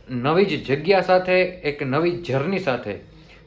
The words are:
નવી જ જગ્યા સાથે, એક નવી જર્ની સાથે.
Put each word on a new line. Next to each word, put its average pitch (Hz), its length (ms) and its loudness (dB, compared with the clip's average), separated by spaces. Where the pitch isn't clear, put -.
નવી 147 360 2
જ 147 200 -2
જગ્યા 165 360 2
સાથે, 185 400 2
એક 147 420 -4
નવી 156 280 0
જર્ની 143 480 -2
સાથે. 117 340 -4